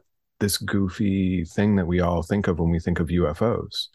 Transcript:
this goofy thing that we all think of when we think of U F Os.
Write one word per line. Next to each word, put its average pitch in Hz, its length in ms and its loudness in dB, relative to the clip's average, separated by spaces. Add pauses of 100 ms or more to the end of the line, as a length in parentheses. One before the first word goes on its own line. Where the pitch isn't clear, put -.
(380)
this 101 180 0
goofy 95 880 0
thing 101 300 0
that 92 120 2
we 87 120 2
all 85 240 2
think 101 240 0
of 85 140 0
when 82 100 2
we 85 80 2
think 87 220 -2
of 78 100 -2
U 87 180 2
F 85 140 -4
Os. - 520 -4